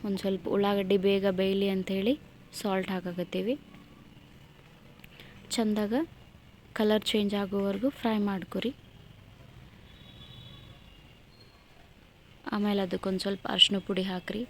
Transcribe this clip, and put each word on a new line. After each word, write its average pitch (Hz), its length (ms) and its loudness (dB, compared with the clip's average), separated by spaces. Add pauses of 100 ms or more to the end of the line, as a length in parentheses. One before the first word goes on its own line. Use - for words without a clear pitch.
ಒಂದ್ 196 160 0
ಸ್ವಲ್ಪ 190 220 0 (100)
ಉಳ್ಳಾಗಡ್ಡಿ 202 420 4 (100)
ಬೇಗ 196 320 4
ಬೇಯಲಿ 196 360 2
ಅಂಥೇಳಿ 196 400 0 (440)
ಸಾಲ್ಟ್ 190 360 0
ಹಾಕಾಕತ್ತೀವಿ. 180 600 -2 (2000)
ಚಂದಾಗ 214 380 2 (880)
ಕಲರ್ 214 320 4
ಚೇಂಜ್ 208 220 2 (100)
ಆಗೋವರೆಗೂ 196 460 0 (120)
ಫ್ರೈ 220 140 2 (120)
ಮಾಡ್ಕೊರಿ. 196 460 -4 (3750)
ಆಮೇಲೆ 202 300 2
ಅದಕ್ಕೊಂದ್ 190 380 -2
ಸ್ವಲ್ಪ 196 180 -4 (100)
ಅರಿಶಿನ 190 340 2
ಪುಡಿ 190 240 0
ಹಾಕ್ರಿ. 208 380 -6